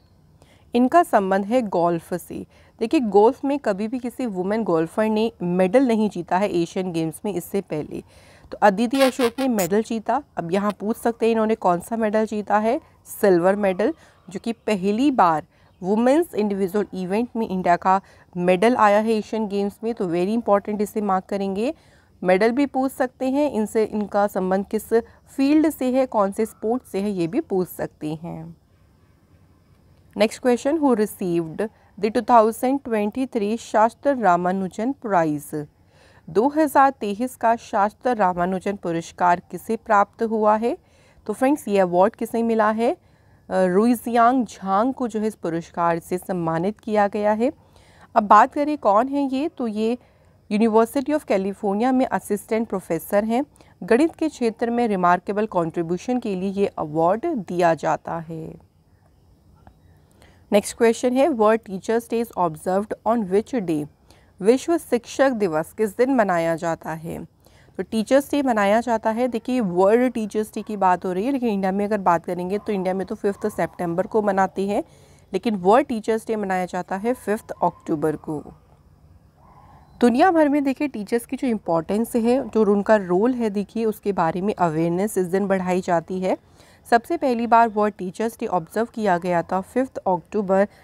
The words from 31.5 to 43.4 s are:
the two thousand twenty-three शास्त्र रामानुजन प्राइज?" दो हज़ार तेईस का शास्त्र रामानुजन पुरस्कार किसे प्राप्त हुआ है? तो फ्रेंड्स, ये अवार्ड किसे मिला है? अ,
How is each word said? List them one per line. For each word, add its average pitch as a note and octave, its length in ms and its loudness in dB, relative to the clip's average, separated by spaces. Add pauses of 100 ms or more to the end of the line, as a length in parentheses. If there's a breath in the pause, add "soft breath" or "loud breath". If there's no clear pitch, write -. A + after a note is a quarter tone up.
the G#3+ 120 -2
two A#3+ 120 -2
thousand A#3+ 600 4
twenty-three A3 760 -2
शास्त्र A#3 580 0
रामानुजन F#3+ 760 0
प्राइज?" D#3+ 760 -2 (600 soft breath)
दो F#3+ 180 2
हज़ार C#4+ 420 4
तेईस A3+ 460 -6
का A3+ 200 0
शास्त्र A3+ 600 -2
रामानुजन F#3 600 0
पुरस्कार F3 680 -2 (100)
किसे F3+ 240 -6
प्राप्त - 480 0
हुआ G#3+ 320 2
है? A#3 220 -2 (480 soft breath)
तो G#3+ 80 -6
फ्रेंड्स, C4+ 340 0
ये G3+ 120 2
अवार्ड F3+ 360 4
किसे A#3 280 -4
मिला A3 280 2
है? A#3 200 0
अ, F4+ 60 -4 (520 soft breath)